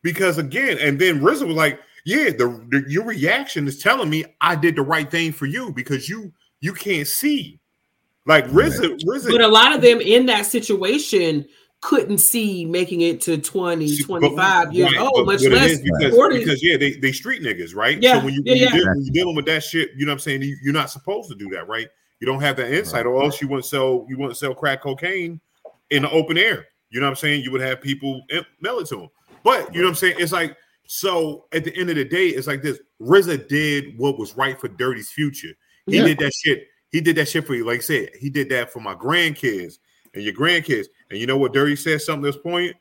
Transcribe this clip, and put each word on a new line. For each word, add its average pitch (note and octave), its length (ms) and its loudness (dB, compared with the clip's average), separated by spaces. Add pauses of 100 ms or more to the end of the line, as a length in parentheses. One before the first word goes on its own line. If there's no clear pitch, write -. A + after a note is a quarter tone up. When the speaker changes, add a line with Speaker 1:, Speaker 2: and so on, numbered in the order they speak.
Speaker 1:
Because E3+ 360 0
again, E3 420 -2
and C#3 180 2
then D#3+ 240 2
rizzo C4+ 240 2
was D#3+ 100 -2
like, D#3 240 0 (240)
"Yeah, C4+ 260 0
the, A#2+ 400 -2
the, C3+ 180 0
your F3+ 160 -2
reaction G#3 640 -2
is C#3 120 -6
telling A#3 320 0
me D#3 160 -2 (140)
I E3+ 140 2
did D#3+ 220 2
the D3 60 0
right D3+ 280 0
thing E3 220 -2
for C#3+ 140 -6
you G#3 260 -6
because C#3 360 -6
you, G3+ 240 -12 (280)
you F3 120 -6
can't E3+ 340 -4
see." C4+ 520 -4 (680)
Like, D3+ 200 6
Speaker 2:
Right. B2+ 60 -6 (140)
Speaker 1:
rizzo, F#3+ 300 0 (100)
rizzo. A#3 260 -2
Speaker 3:
But A#3 80 6
a A3+ 80 6
lot A#3 260 8
of B3+ 60 2
them A#3+ 200 8
in A#3 260 6
that G#3 200 0
situation F#3+ 1000 0 (340)
couldn't G#3 380 2
see G3+ 460 0
making F3 380 -2
it E3 200 0
to E3 160 0
twenty, E3+ 500 -2
Speaker 1:
See, D3 140 -2
but F3 160 -4
Speaker 3:
twenty-five E3 560 2
years F3+ 180 4
Speaker 1:
right, - 80 0
Speaker 3:
old, C4 140 0
Speaker 1:
but A3+ 120 4
Speaker 3:
much G3 160 2
Speaker 1:
what C3+ 100 6
it - 20 6
Speaker 3:
less - 180 6
Speaker 1:
is C#3+ 80 -2
because, C3+ 340 0
Speaker 3:
forty. B3+ 260 6
Speaker 1:
because, D3+ 220 0
yeah, E3 140 4
they, C#3 220 0
they C3 140 0
street A3+ 280 -6
niggas, F2+ 340 -6
right? B2+ 280 0
Speaker 3:
Yeah, B3+ 160 8
Speaker 1:
So C3+ 60 0
when C3+ 100 -2
you, C#3+ 100 -2
Speaker 3:
yeah, B3 80 4
Speaker 1:
when B3+ 60 6
you B3 60 6
Speaker 3:
yeah. B3 80 2
Speaker 1:
deal, E4+ 160 4
when C#3 160 0
you're C3+ 100 -6
dealing F3 220 0
with C#3+ 100 -4
that D#3 160 0
shit, D#3+ 340 -4
you C#3 80 -4
know D3 60 -2
what C#3+ 40 -2
I'm C#3 40 -8
saying? C3+ 240 -4
You, C#3 200 -6
you're C#3 120 0
not C#3 160 -2
supposed G3 400 -8
to G#2+ 60 -14
do G2 140 -12
that, F2 180 -10
right? A2+ 180 -6 (340)
You A2+ 60 -6
don't C3+ 140 -2
have C#3+ 160 0
that B2+ 160 -4
insight, D3+ 340 -2
Speaker 4:
Right. B2 60 0
Speaker 1:
or C3 100 2
else C#3+ 180 -2
you C#3+ 80 -4
wouldn't C3+ 160 -4
sell, C3 440 0
you C3 100 -10
wouldn't C3+ 180 -6
sell C3+ 180 -6
crack C3+ 280 -4
cocaine E3+ 580 -6 (500)
in C#3+ 120 2
the D3 80 -2
open D#3+ 260 0
air. F#3 300 0 (240)
You A#2 100 -8
know C#3+ 60 0
what C#3 40 2
I'm C3 60 -8
saying? D3 280 -2
You B2+ 80 -8
would C3 80 -2
have C3 200 -4
people C#3 480 -6
in, E3 160 -6 (160)
mail A3 200 -6
it D#3+ 80 -10
to G2+ 160 -10
'em. D#2 40 -20 (360)
But A3+ 280 2
you E3+ 80 -4
know F3+ 60 4
what F3+ 40 4
I'm E3 40 -6
saying? F3+ 240 0
It's E3+ 140 -2
like, E3+ 240 -2 (320)
so E3 640 -4
at D#3+ 120 -2
the E3 120 -8
end F3+ 140 -4
of D#3+ 60 -2
the C#3+ 80 0
day, F3 220 0
it's D3+ 220 -4
like C#3 120 -4
this. C#3 200 -6 (180)
rizzo E3+ 380 4
did C#3+ 640 -2
what C3+ 200 -2
was G#2+ 180 -10
right C3+ 240 -4
for C3 60 -10
Dirty's A2+ 460 -6
future. D3 400 -6 (340)
He G3 120 0
Speaker 3:
Yeah. - 80 6
Speaker 1:
did D3+ 120 2
that C#3+ 160 0
shit. - 320 -2 (240)
He D#3+ 100 -2
did D#3+ 160 2
that D3 120 0
shit D#3+ 180 -2
for C#3 80 -4
you. A#2 100 -4
Like A#2+ 140 -2
I A#2+ 40 -8
said, B2+ 360 -4
he C#3 120 -8
did C3+ 180 -2
that B2 240 -4
for A#2+ 80 -14
my G2+ 160 -8
grandkids B2 840 -2 (360)
and G2+ 100 -10
your G#2 100 -4
grandkids. D3 520 -2 (240)
And G2+ 100 -10
you A#2+ 60 -4
know C3+ 120 0
what? C3+ 140 0
Dirty C#3 240 2
said D3+ 260 -2
something D3 260 -6
at C#3 60 -4
this C#3+ 80 -16
point. F3 380 -4